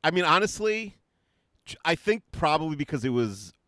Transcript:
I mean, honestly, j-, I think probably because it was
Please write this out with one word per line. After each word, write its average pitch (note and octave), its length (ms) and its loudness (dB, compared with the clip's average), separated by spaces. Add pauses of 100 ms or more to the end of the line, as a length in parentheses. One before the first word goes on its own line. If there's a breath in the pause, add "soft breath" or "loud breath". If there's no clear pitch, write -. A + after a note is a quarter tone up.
I D#3+ 60 4
mean, F3+ 140 2
honestly, G#3+ 720 0 (680)
j-, - 200 -16
I E3+ 100 2
think G#3 280 0 (100)
probably D#3 440 0
because C#3 280 -6
it C3 60 0
was G2+ 420 -2 (140)